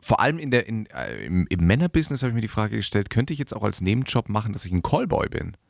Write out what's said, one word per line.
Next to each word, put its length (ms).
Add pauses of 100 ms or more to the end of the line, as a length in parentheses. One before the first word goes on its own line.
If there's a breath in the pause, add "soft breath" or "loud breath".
vor 160
allem 200
in 120
der, 160
in, 200
äh, 380
im, 240
im 160
Männerbusiness 580
habe 80
ich 40
mir 60
die 60
Frage 300
gestellt, 320
könnte 240
ich 60
jetzt 160
auch 80
als 180
Nebenjob 480
machen, 220
dass 140
ich 60
ein 100
Callboy 480
bin? 260 (140)